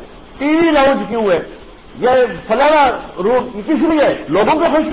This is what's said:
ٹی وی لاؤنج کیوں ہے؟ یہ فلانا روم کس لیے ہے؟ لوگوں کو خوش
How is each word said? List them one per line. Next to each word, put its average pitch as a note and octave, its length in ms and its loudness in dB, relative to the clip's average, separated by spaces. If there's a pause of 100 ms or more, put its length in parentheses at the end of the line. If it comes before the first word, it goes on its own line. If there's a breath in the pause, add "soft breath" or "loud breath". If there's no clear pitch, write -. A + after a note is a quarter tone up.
(380)
ٹی C#4 80 -4
وی E4 240 2
لاؤنج C#4 380 2
کیوں A3 220 -2
ہے؟ E3+ 80 2 (640)
یہ G#3+ 80 0 (380)
فلانا C#4 720 2
روم G#3+ 500 -2
کس C#4+ 160 0
لیے D#4+ 220 2
ہے؟ F#3 240 -2
لوگوں G#3 240 2
کو D#4+ 80 0
خوش D4+ 320 0